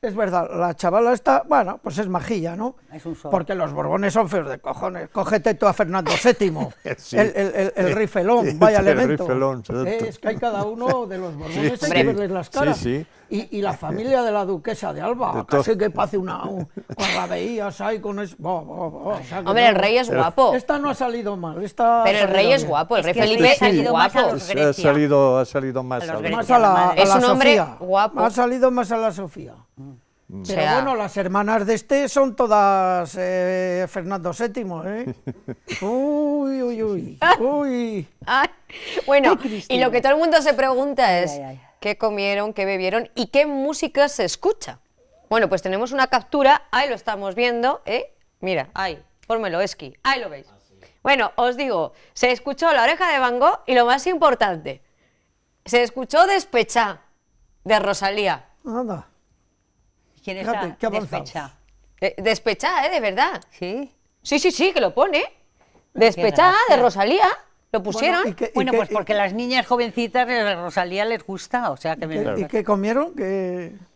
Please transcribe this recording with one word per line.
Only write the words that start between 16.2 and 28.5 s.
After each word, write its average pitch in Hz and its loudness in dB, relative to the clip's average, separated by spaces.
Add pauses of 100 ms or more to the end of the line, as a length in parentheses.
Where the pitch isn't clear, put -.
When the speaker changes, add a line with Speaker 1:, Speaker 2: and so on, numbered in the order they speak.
Speaker 1:
un, 185 -8 (260)
cuando 196 -4
la 180 -4
veías 202 -6
ahí 214 -4
con 202 -8
eso, 190 -10
bo, 175 -4
bo, 160 -8
bo, 147 -10
o 175 -6
sea 175 -8
que 170 -4
Speaker 4:
Hombre, 233 6
el 214 6
Speaker 1:
no. 190 2
Speaker 4:
rey 214 4
es 247 2
Speaker 3:
Pero - 2
Speaker 4:
guapo. 220 4
Speaker 1:
Esta 285 0
no 285 -2
ha - -2
salido 233 -4
mal, 170 -8
esta 233 2
Speaker 4:
Pero 202 4
Speaker 1:
ha - 2
Speaker 4:
el 196 2
rey 190 0
Speaker 1:
salido 220 6
Speaker 4:
es 269 2
Speaker 1:
bien. 151 -4
Speaker 4:
guapo, 165 0
el 190 4
Speaker 2:
Es 160 -2
Speaker 4:
rey 175 0
Speaker 2:
que 233 0
este 214 4
Speaker 4:
Felipe 165 8
Speaker 2:
ha - 4
salido 185 4
Speaker 4:
es - 2
Speaker 2:
más 180 2
a 262 4
Speaker 4:
guapo. 170 2
Speaker 2:
los 135 -6
Speaker 3:
Se 180 -6
ha - 0
Speaker 2:
Grecia. 151 2
Speaker 3:
salido, 143 6
ha 131 2
salido 131 -4
más 127 -6
Speaker 2:
A 170 -8
los 165 -6
Speaker 3:
a - -6
Speaker 2:
Grecia, 220 -4
Speaker 1:
Más 226 -4
Speaker 2:
la 254 6
Speaker 1:
a - 8
la, 214 6
Speaker 2:
madre. 180 4
Speaker 1:
a - 8
Speaker 4:
Es 196 6
Speaker 1:
la 196 6
Speaker 4:
un 247 6
hombre 254 6
Speaker 1:
Sofía. 165 0
Speaker 4:
guapo. 202 0
Speaker 1:
Ha 233 4
salido 247 2